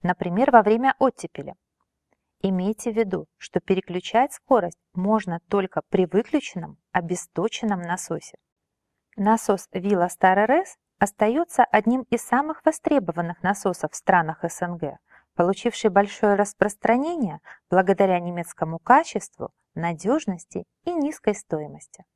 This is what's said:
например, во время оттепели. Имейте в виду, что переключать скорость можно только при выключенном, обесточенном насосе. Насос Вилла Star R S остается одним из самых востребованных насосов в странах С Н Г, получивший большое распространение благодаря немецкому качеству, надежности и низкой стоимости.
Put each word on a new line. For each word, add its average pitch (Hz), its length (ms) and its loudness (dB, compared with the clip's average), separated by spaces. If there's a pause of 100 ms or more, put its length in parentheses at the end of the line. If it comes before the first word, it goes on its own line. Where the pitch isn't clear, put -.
например, 180 480 0
во 233 100 10
время 233 380 2
оттепели. - 560 -4 (840)
Имейте 196 520 -2
в - 20 -6
виду, 185 400 -2
что - 240 -6
переключать 190 720 0
скорость 190 480 0 (140)
можно 185 560 -2
только 190 400 0
при 185 160 4
выключенном, 180 720 -4 (160)
обесточенном 180 880 -4
насосе. 170 560 -8 (800)
Насос 208 560 0
Вилла 185 340 0
Star 185 300 2
R 220 140 2 (100)
S - 160 -12 (200)
остается 240 680 2
одним 233 380 0
из - 180 -4
самых 294 420 -2
востребованных 175 800 -2
насосов 185 480 -2
в - 40 -20
странах 165 500 2
С - 160 -6
Н 175 160 -6
Г, 151 200 -8 (380)
получивший 196 540 0
большое 202 460 2
распространение 226 1040 -2 (300)
благодаря 185 500 2
немецкому 170 600 -8
качеству, - 720 0 (220)
надежности 170 920 -4 (180)
и 349 100 -6
низкой 285 420 -2
стоимости. 151 680 -12 (100)